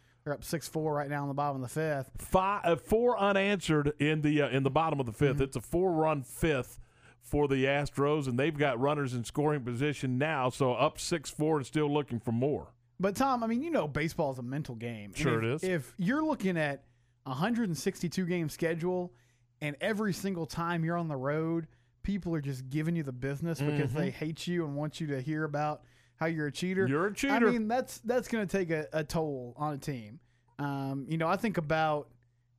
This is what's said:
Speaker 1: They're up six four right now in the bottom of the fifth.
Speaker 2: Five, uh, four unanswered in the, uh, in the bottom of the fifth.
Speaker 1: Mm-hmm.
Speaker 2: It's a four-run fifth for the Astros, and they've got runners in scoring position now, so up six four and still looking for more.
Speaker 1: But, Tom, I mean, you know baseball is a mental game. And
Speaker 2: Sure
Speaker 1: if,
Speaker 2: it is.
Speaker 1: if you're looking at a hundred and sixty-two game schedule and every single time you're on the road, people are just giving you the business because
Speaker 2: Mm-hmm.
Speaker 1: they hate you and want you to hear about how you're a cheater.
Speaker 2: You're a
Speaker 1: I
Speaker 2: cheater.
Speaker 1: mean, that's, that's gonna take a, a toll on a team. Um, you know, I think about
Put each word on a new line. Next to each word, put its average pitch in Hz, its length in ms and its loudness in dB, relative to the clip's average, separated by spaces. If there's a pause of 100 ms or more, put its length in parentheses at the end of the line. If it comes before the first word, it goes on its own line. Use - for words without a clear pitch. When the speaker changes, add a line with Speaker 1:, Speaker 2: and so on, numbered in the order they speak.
(220)
Speaker 1:
They're 147 100 -4
up - 120 -6
six - 240 -4
four 156 260 -2
right 143 160 -2
now 143 120 0
in 143 60 -2
the 139 60 -2
bottom 143 260 0
of 123 80 -6
the - 60 -12
fifth. 151 440 -2
Speaker 2:
Five, 196 460 2
uh, 170 120 6
four 233 420 2
unanswered 196 800 4
in 156 240 2
the, 147 200 4
uh, 135 80 2
in 135 120 2
the 135 80 4
bottom 156 300 2
of 127 60 0
the 110 60 -6
fifth. 143 220 4
Speaker 1:
Mm-hmm. 143 80 2
Speaker 2:
It's 139 140 -2
a 123 40 -2
four-run 160 600 2
fifth - 560 -2 (420)
for 147 280 0
the 135 160 4
Astros, 143 640 2
and 123 100 0
they've 151 180 2
got 139 220 2
runners 139 360 0
in 120 100 -2
scoring 147 400 0
position 127 540 0
now, 139 320 2
so 127 240 2
up 139 260 2
six - 280 -4
four 156 280 2
and 135 100 -2
still 151 260 0
looking 139 280 0
for 123 100 -4
more. 120 380 0 (320)
Speaker 1:
But, 196 160 0
Tom, 262 260 2
I 226 60 -2
mean, 233 120 0
you 330 120 -4
know 175 160 2
baseball 151 420 0
is 127 80 -8
a 127 60 -8
mental 131 320 -6
game. 110 300 -8
And 95 100 -12
Speaker 2:
Sure 123 260 2
Speaker 1:
if, - 20 0
Speaker 2:
it 117 60 0
is. 160 140 -2
Speaker 1:
if 180 340 -2
you're 247 240 2
looking 196 340 0
at 143 280 -2 (420)
a 135 80 -6
hundred 220 360 0
and 156 60 0
sixty-two 180 500 -2
game 170 220 0
schedule 180 640 -2 (480)
and 147 200 -4
every 208 320 0
single 175 340 -4
time 170 380 -2
you're 170 120 0
on 170 120 -2
the 147 80 -2
road, 160 500 0 (360)
people 185 320 -2
are 156 60 0
just 131 280 -6
giving 156 260 0
you 165 80 0
the 135 100 -6
business 139 480 -4
because 147 300 2
Speaker 2:
Mm-hmm. 143 80 -2
Speaker 1:
they 165 120 0
hate 160 360 -6
you 175 200 0
and 143 100 -6
want 147 240 -4
you 160 80 -2
to 135 140 -2
hear 156 220 -2
about 147 380 -2 (340)
how 160 100 -2
you're 160 220 0
a 139 40 -4
cheater. 185 340 0
Speaker 2:
You're 151 200 2
a 214 40 2
Speaker 1:
I 196 40 -8
Speaker 2:
cheater. 247 360 2
Speaker 1:
mean, 226 160 0
that's, 254 340 -2
that's 240 280 -2
gonna 220 180 -2
take 185 240 -2
a, 156 220 0
a 156 100 0
toll 143 540 -4
on 151 160 -4
a 139 60 -6
team. 123 420 -8 (380)
Um, 139 500 -4
you 160 100 -2
know, 160 80 2
I 185 100 2
think 190 200 -2
about 156 540 2 (480)